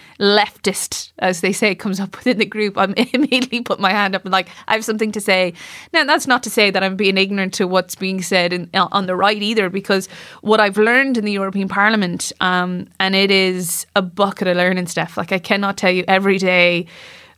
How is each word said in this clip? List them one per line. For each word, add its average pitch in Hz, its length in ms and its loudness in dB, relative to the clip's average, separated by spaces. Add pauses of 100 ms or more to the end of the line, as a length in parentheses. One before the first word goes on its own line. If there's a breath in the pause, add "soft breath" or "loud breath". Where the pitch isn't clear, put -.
(180 loud breath)
leftist, - 1000 -2
as 185 240 -2
they 190 100 2
say, 202 220 0
comes 196 260 -6
up 196 160 -8
<laughs> - 0 -
within 240 220 0
the 214 80 2
group, 208 320 -4
I'm 196 160 2
<laughs> - 180 0
immediately 254 480 0
put - 180 -4
my 190 120 0
hand 202 240 0
up 185 100 -4
and, 190 80 -6
like, 190 160 0 (200 loud breath)
"I - 40 0
have 220 140 -2
something 220 260 -2
to 214 80 -6
say." 185 320 0 (400 loud breath)
Now, 320 120 2
that's 294 220 0
not 247 180 2
to 220 60 -4
say 208 200 4
that 185 120 0
I'm 190 140 -2
being 190 220 2
ignorant 196 360 0
to 190 120 0
what's 180 280 0
being 190 280 -6
said 175 320 0
in, 175 180 -6
uh, 185 180 2
on 196 140 0
the 180 120 -2
right 208 260 2
either, 208 260 0
because 190 400 -2 (320 loud breath)
what 214 200 2
I've 202 180 0
learned 240 400 2
in 208 80 -2
the 208 60 -2
European 196 360 -2
Parliament, 202 720 0
um, 180 460 -2 (120)
and 190 160 0
it 196 160 4
is 185 540 0 (100)
a 202 60 4
bucket 190 480 -2
of 180 80 2
learning 180 300 0
stuff. 165 320 -6
Like, 170 120 -6
I 190 80 -2
cannot 196 380 -2
tell 190 140 0
you 180 180 0
every 196 300 4
day, 175 480 2 (520 loud breath)